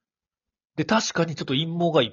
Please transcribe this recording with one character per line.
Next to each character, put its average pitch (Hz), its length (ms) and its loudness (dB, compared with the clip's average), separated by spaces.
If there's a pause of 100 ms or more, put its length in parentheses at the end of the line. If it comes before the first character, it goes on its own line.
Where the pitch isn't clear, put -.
(760)
で、 151 80 -2
確 214 280 0
か 170 120 0
に 165 100 -8
ち - 80 -8
ょ - 20 -6
っ - 20 -16
と 139 80 -2
陰 156 120 -2
毛 170 240 0
が 156 120 4
一 113 100 -2